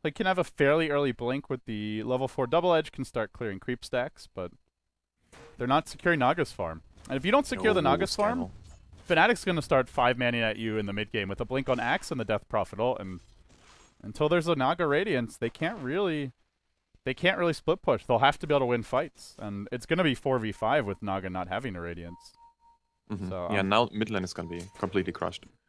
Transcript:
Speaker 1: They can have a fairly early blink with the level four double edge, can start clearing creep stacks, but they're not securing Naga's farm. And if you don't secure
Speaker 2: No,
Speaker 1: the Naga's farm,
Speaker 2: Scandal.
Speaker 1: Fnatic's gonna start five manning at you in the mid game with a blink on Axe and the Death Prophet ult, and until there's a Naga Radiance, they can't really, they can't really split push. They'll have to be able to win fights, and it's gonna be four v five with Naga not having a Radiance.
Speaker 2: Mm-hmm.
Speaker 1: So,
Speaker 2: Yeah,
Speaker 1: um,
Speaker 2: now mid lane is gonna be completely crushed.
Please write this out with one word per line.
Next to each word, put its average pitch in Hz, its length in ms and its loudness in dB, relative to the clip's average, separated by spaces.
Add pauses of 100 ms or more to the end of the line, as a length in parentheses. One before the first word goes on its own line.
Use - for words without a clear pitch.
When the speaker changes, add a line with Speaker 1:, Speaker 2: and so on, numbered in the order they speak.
Speaker 1:
They 156 80 0
can 185 160 -2
have 185 100 2
a 180 60 2
fairly 151 480 4
early 143 200 2
blink 123 380 -4
with 127 160 -6
the 107 380 -4
level 127 240 0
four 131 180 -2
double 170 300 4
edge, 160 160 0
can 135 120 -8
start 113 300 -4
clearing 101 260 -6
creep - 240 -6
stacks, - 500 -4
but 90 180 -8 (1040)
they're 123 100 -4
not 143 220 2
securing 170 300 0
Naga's 139 320 2
farm. 82 320 -8 (260)
And 131 80 -2
if 131 80 -6
you 190 60 2
don't 277 160 4
secure 208 240 2
Speaker 2:
No, - 20 4
Speaker 1:
the 185 80 4
Naga's 151 340 2
farm, 208 240 2
Speaker 2:
Scandal. 214 120 -6 (580)
Speaker 1:
Fnatic's 180 340 4
gonna 170 200 0
start 131 260 2
five 123 300 2
manning 120 220 2
at 110 160 0
you 110 200 -2
in 107 80 -2
the 101 80 -6
mid 104 180 -4
game 104 180 -2
with 98 120 -6
a 120 40 -2
blink 131 220 -4
on 127 120 0
Axe 127 320 -2
and 143 80 -4
the 113 60 -4
Death 104 220 -2
Prophet 101 320 -4
ult, 123 220 0
and 92 180 -10 (840)
until 151 260 -2
there's 165 180 2
a 170 80 4
Naga 156 300 2
Radiance, 143 500 0
they 117 140 -2
can't 185 300 -6
really, 151 520 -2 (760)
they 131 100 -2
can't 185 240 2
really 170 140 2
split - 280 0
push. 123 240 2
They'll 117 140 4
have 139 180 6
to - 100 -8
be 147 60 2
able 143 60 6
to 135 80 4
win 120 160 0
fights, - 560 -4
and 101 320 -8
it's 123 160 -8
gonna 170 160 2
be 147 120 4
four 131 220 0
v 110 140 -2
five 117 340 0
with 98 160 -6
Naga 98 300 -4
not 90 180 -4
having 110 260 -4
a 87 60 -8
Radiance. 85 520 -12 (800)
Speaker 2:
Mm-hmm. 98 180 -8
Speaker 1:
So, 90 220 -6
Speaker 2:
Yeah, 101 100 2
Speaker 1:
um, 95 80 0
Speaker 2:
now 110 220 4
mid 107 200 -4
lane 98 120 0
is 90 100 -6
gonna 85 140 -8
be 85 140 -8 (160)
completely 92 340 0
crushed. - 340 -6 (240)